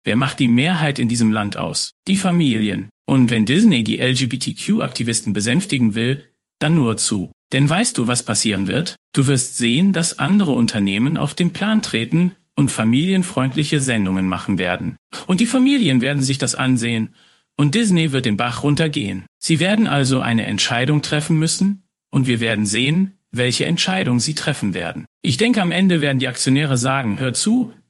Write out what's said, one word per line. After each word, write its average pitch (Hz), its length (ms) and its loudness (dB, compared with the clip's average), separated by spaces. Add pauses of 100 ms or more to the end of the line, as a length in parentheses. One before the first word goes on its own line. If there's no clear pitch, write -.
Wer 101 120 -2
macht 131 240 -2
die 135 80 2
Mehrheit 147 500 2
in 120 100 0
diesem 113 240 2
Land 104 240 -2
aus? - 360 -6 (160)
Die 196 80 2
Familien. 120 760 0 (160)
Und 131 240 4
wenn 110 160 2
Disney 147 380 4
die 110 160 -2
L-G-B-T-Q-Aktivisten 123 1300 -2
besänftigen 120 600 0
will, 123 300 -2 (340)
dann 151 160 0
nur 120 240 2
zu. 95 320 -2 (220)
Denn 143 180 2
weißt 202 280 0
du, 117 100 0
was 123 160 -2
passieren 104 440 -2
wird? - 280 -4 (180)
Du 135 140 2
wirst 135 300 0
sehen, 143 360 2
dass 165 240 -2
andere 180 360 2
Unternehmen 113 640 0
auf 139 180 -4
den 175 160 0
Plan 214 320 0
treten 165 480 0 (240)
und 143 160 2
familienfreundliche 147 1120 0
Sendungen 95 460 0
machen 92 300 -2
werden. 90 380 -4 (320)
Und 185 140 2
die 240 40 4
Familien 247 560 2
werden 139 220 -2
sich 135 160 -2
das 127 160 -2
ansehen. 117 580 0 (420)
Und 147 200 2
Disney 175 380 2
wird 131 120 -2
den 104 120 0
Bach 120 260 -4
runtergehen. 143 640 -2 (120)
Sie 160 220 0
werden 208 260 2
also 135 360 0
eine 117 240 0
Entscheidung 127 580 0
treffen 151 340 0
müssen, 190 460 0 (260)
und 131 180 0
wir 120 120 0
werden 110 260 0
sehen, 143 460 0 (200)
welche 123 340 -2
Entscheidung 170 560 0
sie 156 120 -4
treffen 135 400 -4
werden. 85 320 -8 (160)
Ich 160 140 0
denke, 220 260 2
am 175 120 -2
Ende 180 260 2
werden 139 200 0
die 127 100 -2
Aktionäre 135 480 0
sagen, 123 420 -2
„Hört 127 160 -4
zu, 226 380 0 (160)